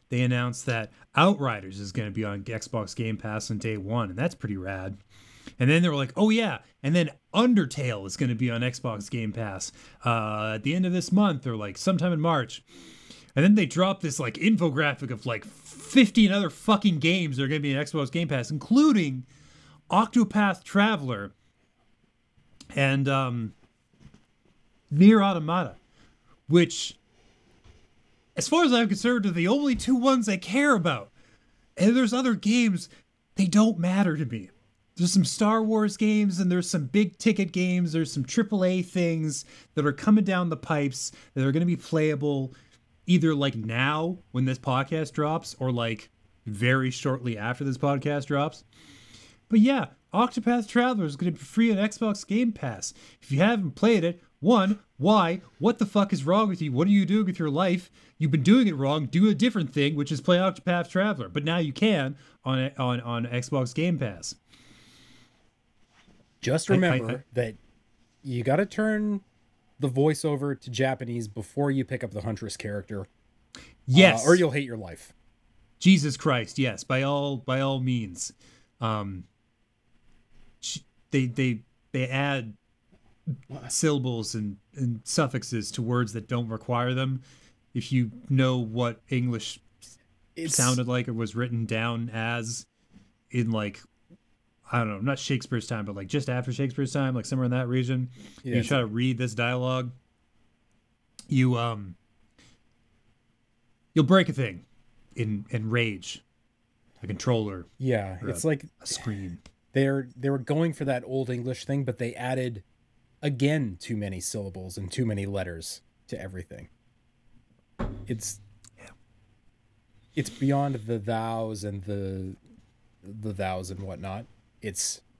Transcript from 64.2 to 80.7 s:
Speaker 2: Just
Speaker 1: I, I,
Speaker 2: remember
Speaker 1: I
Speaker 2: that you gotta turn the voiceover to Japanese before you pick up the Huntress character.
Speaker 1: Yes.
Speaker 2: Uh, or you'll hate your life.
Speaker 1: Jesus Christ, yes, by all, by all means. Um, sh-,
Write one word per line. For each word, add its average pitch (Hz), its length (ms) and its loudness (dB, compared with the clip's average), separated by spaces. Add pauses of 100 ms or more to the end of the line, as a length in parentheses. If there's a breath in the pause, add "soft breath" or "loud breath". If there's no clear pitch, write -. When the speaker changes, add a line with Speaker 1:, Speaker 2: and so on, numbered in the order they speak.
Speaker 2:
Just 156 300 0
Speaker 1:
I, 190 40 6
I, - 20 6
Speaker 2:
remember 131 340 2
Speaker 1:
I 131 120 -6 (120)
Speaker 2:
that 117 200 -2 (680)
you 123 200 -4
gotta 143 220 2
turn 214 560 -2 (580)
the 139 100 -2
voiceover 143 720 0
to - 120 -16
Japanese 120 580 -2
before 139 420 -4
you 135 140 0
pick - 180 -8
up 101 100 -8
the 101 100 -8
Huntress 110 340 -8
character. 101 500 -8 (800 loud breath)
Speaker 1:
Yes. 135 380 8
Speaker 2:
Uh, 151 60 8
or 175 40 10
you'll 175 180 4
hate 143 120 -2
your 117 140 -8
life. 87 340 -14 (640)
Speaker 1:
Jesus 151 380 6
Christ, 123 420 -2
yes, 120 260 -2
by 131 180 0
all, 143 360 -2
by 131 220 -2
all 135 200 0
means. 117 520 -4 (480 soft breath)
Um, 101 440 -4 (1400)
sh-, - 200 -10 (300)